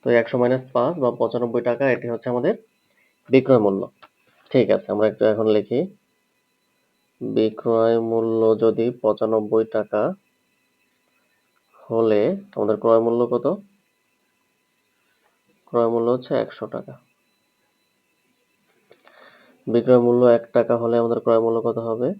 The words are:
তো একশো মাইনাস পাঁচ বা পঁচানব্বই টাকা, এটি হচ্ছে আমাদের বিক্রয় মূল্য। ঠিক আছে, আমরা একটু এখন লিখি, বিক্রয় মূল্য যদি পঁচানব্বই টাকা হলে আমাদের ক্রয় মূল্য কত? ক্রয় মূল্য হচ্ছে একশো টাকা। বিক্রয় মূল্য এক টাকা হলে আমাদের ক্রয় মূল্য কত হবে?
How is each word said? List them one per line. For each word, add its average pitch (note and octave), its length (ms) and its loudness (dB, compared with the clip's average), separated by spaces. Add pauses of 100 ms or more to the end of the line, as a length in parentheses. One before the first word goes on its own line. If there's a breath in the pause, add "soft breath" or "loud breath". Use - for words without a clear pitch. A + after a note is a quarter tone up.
তো - 60 -4 (140)
একশো A#2 200 -6
মাইনাস B2+ 220 0 (120)
পাঁচ B2+ 180 0 (100)
বা A#2+ 60 2 (100)
পঁচানব্বই A#2 500 -4
টাকা, B2+ 140 -2 (100)
এটি B2 200 -6
হচ্ছে A#2 200 -8
আমাদের C3 200 -2 (760)
বিক্রয় B2+ 360 4
মূল্য। G2 160 0 (680)
ঠিক A#2+ 240 2
আছে, - 180 -6
আমরা G#2 180 0
একটু G#2 140 -4
এখন A2 300 2
লিখি, G#2 240 -2 (1400)
বিক্রয় A2+ 760 0 (140)
মূল্য A2+ 300 0 (220)
যদি A2+ 220 2 (180)
পঁচানব্বই A2 600 0 (120)
টাকা G#2+ 240 -4 (1900)
হলে A2+ 320 2 (340)
আমাদের G#2+ 260 0
ক্রয় A2+ 240 4
মূল্য A#2 160 0 (120)
কত? A#2+ 120 -2 (2250)
ক্রয় A#2 260 0
মূল্য A#2 220 0
হচ্ছে B2+ 160 -8 (120)
একশো - 220 -12 (100)
টাকা। - 180 -14 (2750 soft breath)
বিক্রয় A#2+ 320 4
মূল্য A#2+ 160 4 (160)
এক A#2 60 -2 (140)
টাকা A#2+ 240 0
হলে A#2 200 -2
আমাদের A#2 220 -2
ক্রয় A2+ 220 2
মূল্য A2+ 120 0 (100)
কত A2+ 100 -4
হবে? A#2 320 -4 (100)